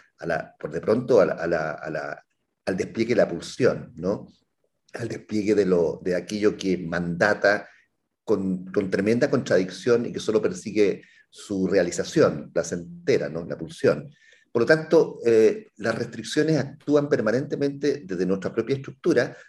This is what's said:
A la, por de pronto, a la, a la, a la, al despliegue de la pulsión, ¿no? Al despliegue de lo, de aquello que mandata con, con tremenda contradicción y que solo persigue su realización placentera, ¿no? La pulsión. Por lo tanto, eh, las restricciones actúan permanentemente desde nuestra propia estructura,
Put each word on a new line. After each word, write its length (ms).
A 60
la, 320
por 140
de 80
pronto, 400
a 60
la, 80
a 140
la, 240
a 180
la, 360
al 120
despliegue 320
de 80
la 100
pulsión, 720
¿no? 320
Al 160
despliegue 440
de 120
lo, 360
de 140
aquello 400
que 220
mandata 880
con, 480
con 180
tremenda 400
contradicción 760
y 80
que 80
solo 200
persigue 600
su 380
realización 840
placentera, 760
¿no? 160
La 140
pulsión. 520
Por 120
lo 40
tanto, 600
eh, 500
las 200
restricciones 600
actúan 520
permanentemente 960
desde 200
nuestra 280
propia 240
estructura, 580